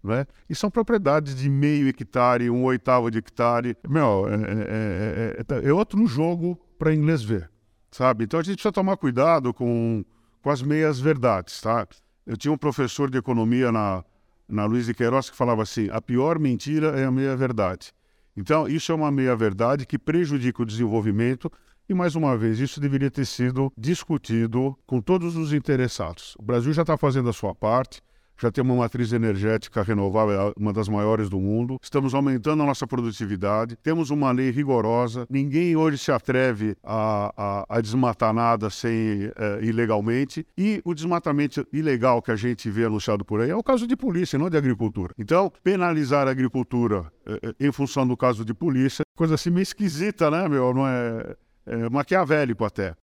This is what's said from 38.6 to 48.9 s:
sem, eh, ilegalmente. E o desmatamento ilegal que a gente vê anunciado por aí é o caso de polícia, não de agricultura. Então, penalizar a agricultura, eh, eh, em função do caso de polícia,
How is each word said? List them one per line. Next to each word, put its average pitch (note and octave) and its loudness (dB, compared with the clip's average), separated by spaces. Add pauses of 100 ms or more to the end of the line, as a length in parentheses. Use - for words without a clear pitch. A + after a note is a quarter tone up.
sem, A2 -2
eh, G#2 -4
ilegalmente. A2+ 0 (120)
E G3+ 0
o E3+ -4
desmatamento D3+ -2
ilegal C3 2
que - -6
a A2 2
gente A#2 -4
vê A2 0
anunciado G#2 0
por G#2+ -2
aí A#2+ 2
é F3 0
o A3+ -2
caso A#3+ 0
de B3 0
polícia, F3 -2
não E3+ 0
de D#3+ 0
agricultura. G#2+ -2
Então, E3 0 (140)
penalizar D#3 2
a - 2
agricultura, A#2+ 0 (140)
eh, - -8
eh, C3 -4
em C#3 0
função C3+ -2
do B2 0
caso A#2 0
de A2 -6
polícia, C3+ 0 (140)